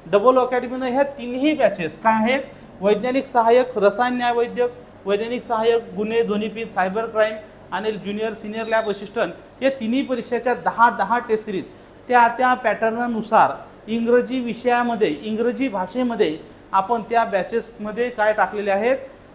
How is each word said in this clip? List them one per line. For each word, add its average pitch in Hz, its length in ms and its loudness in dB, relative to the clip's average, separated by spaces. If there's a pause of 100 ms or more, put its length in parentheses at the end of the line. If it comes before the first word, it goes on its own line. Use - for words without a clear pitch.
डबल 208 300 6
अकॅडमीनं 247 480 0
ह्या 254 180 2
तिन्ही 262 500 -2
बॅचेस 208 480 -2
काय 220 120 4
आहेत, 233 300 2 (380)
वैज्ञानिक 233 440 2
सहाय्यक, 247 520 4
रसायन 240 400 2
न्यायवैद्यक, 240 520 0 (360)
वैज्ञानिक 214 380 -2
सहाय्यक, 226 380 2 (140)
गुन्हे, 220 280 0
ध्वनिपीठ, 214 460 -4
सायबर 190 360 0
क्राईम 220 300 0 (360)
आणि 202 200 -4
ज्युनियर 208 420 -6
सिनियर 220 320 -8
लॅब 220 240 0
असिस्टंट 202 440 -4 (280)
या 262 80 2
तिन्ही 254 320 -2
परीक्षेच्या 240 520 -2
दहा 220 360 4
दहा 220 300 0
टेस्ट 220 260 -2
सिरीज 190 180 -6 (440)
त्या 240 200 6
त्या 254 260 2
पॅटर्ननुसार 220 1000 2 (360)
इंग्रजी 233 520 2
विषयामध्ये, 233 840 0
इंग्रजी 226 460 -2
भाषेमध्ये 202 680 -4 (340)
आपण 202 300 0
त्या 233 220 0
बॅचेसमध्ये 214 840 -4
काय 214 240 2
टाकलेले 202 380 0
आहेत, 226 260 2 (360)